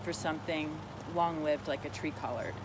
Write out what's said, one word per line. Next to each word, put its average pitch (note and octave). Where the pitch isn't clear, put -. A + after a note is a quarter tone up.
for E3+
something D#3
long-lived D#3
like C#3
a C#3+
tree D3+
collard. A2+